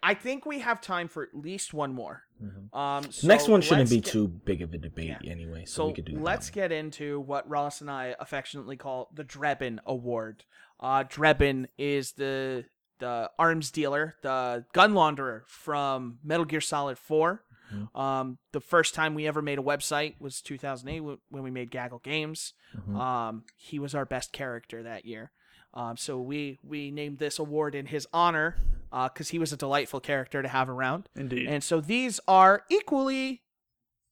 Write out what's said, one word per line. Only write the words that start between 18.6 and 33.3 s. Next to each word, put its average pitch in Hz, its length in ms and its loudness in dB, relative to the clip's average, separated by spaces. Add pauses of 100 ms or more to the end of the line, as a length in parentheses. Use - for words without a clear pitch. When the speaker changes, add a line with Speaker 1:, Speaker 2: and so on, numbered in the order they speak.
Speaker 1:
first - 340 4
time 156 180 2
we 151 140 -4
ever 151 140 0
made 143 180 -2
a 131 40 -2
website 147 580 0
was 139 200 -10
two 143 160 -10
thousand 131 300 -8
eight 160 120 -6
w-, 147 200 -10 (100)
when 139 140 -10
we 127 80 -8
made 123 180 -6
Gaggle 123 300 -8
Games. 156 540 -6 (220)
Speaker 2:
Mm-hmm. 101 200 -6
Speaker 1:
Um, 117 480 -2 (140)
he - 200 -12
was 139 160 -6
our 139 120 -2
best 127 260 -6
character 117 500 -10
that 113 240 -12
year. 113 260 -14 (460)
Um, 117 200 -6
so 131 240 -6
we, 139 420 -6
we 147 260 -8
named 147 280 -8
this 143 200 -4
award 147 380 -2
in 139 120 -6
his 147 260 -4
honor, 165 420 4 (380)
uh, 131 160 0
'cause - 220 -10
he 170 80 -2
was 156 120 0
a 143 60 -6
delightful 139 420 0
character 139 420 -2
to 135 60 -2
have 131 220 0
around. 131 480 -2
Speaker 3:
Indeed. 127 320 -4
Speaker 1:
And 147 120 -2
so 165 200 2
these 233 480 0
are 190 400 10
equally, 269 720 0 (680)